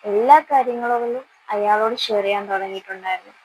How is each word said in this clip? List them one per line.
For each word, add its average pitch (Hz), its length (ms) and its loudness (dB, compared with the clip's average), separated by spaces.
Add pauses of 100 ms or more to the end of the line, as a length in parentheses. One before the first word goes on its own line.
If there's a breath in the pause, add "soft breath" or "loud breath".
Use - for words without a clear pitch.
എല്ലാ 233 340 6
കാര്യങ്ങളും 240 840 -2 (240)
അയാളോട് 214 480 0
ഷെയർ 208 260 -2
ചെയ്യാൻ 202 260 -4
തുടങ്ങിയിട്ടുണ്ടായിരുന്നു. 190 840 -8 (120)